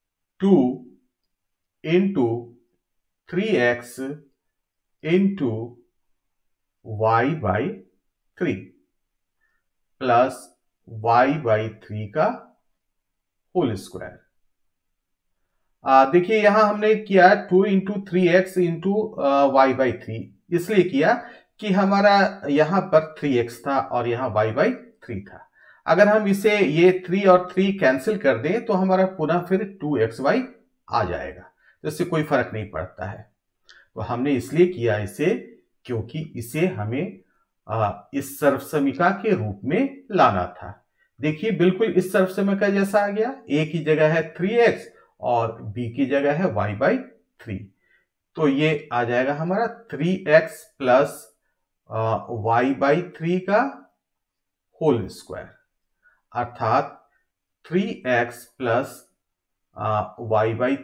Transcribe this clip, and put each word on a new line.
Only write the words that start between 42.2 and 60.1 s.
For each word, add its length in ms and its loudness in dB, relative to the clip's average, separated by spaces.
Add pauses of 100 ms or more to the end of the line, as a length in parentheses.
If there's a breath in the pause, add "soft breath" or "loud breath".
जैसा 320 0
आ 80 -2
गया, 220 -2 (200)
ए 160 0
की 120 -6
जगह 360 2
है 80 0 (120)
थ्री 240 -2
एक्स 300 2 (320 soft breath)
और 420 -2
बी 320 -8
की 120 0
जगह 260 0
है 220 -2
y 240 -4
by 160 2 (460)
three। 200 -10 (760)
तो 120 2
ये 440 0
आ 120 -2
जाएगा 300 0
हमारा 320 -2 (260)
थ्री 220 -2 (140)
एक्स 360 2 (180)
plus, 280 4 (800)
आ, 380 -4
y 360 0 (120)
by 180 2 (180)
three 280 -2
का 220 2 (1160)
होल 280 2
स्क्वायर, 460 -16 (800)
अर्थात 800 -2 (540)
थ्री 180 0 (260)
एक्स 400 -2 (140)
plus, 260 0 (880)
आ, 460 -4